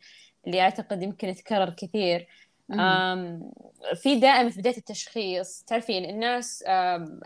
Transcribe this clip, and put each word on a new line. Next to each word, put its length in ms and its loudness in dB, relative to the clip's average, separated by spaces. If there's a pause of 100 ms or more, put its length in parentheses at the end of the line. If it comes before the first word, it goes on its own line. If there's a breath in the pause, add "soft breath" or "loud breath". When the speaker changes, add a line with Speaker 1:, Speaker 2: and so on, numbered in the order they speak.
(460 loud breath)
Speaker 1:
اللي 140 0
أعتقد 420 2
يمكن 260 -6
يتكرر 420 0
كثير. 560 -2 (420 soft breath)
Speaker 2:
مم. 120 -2
Speaker 1:
آم، 680 0 (440)
في 260 2
دائما 300 6
في 100 -12
بداية 160 0
التشخيص، 920 -8
تعرفين 380 -2
الناس، 640 -4
آم، 600 0